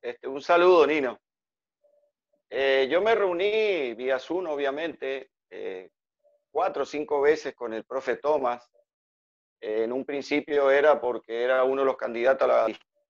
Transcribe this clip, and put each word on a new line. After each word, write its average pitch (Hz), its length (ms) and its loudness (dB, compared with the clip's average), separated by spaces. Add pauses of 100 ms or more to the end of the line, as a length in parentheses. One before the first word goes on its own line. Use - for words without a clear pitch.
Este, 120 280 -12
un 135 120 -8
saludo, 175 460 6
Nino. 139 320 -2 (1300)
Eh, 135 400 2
yo 160 120 2
me 220 140 4
reuní 196 800 0
vía 127 260 -2
Zoom, 175 260 -6
obviamente, 139 840 -6 (200)
eh, 92 400 -12 (640)
cuatro 156 320 -2
o - 20 -12
cinco 147 340 -4
veces 147 340 2
con 117 180 -10
el 113 120 -8
profe 131 320 -4
Tomás. 131 520 -2 (920)
Eh, 107 240 -4
en 117 80 -6
un 131 120 -6
principio 143 680 0
era 143 300 4
porque 117 420 -6
era 131 220 2
uno 135 180 0
de 135 40 2
los 127 100 0
candidatos 123 540 0
a 117 180 2
la 120 100 -8 (320)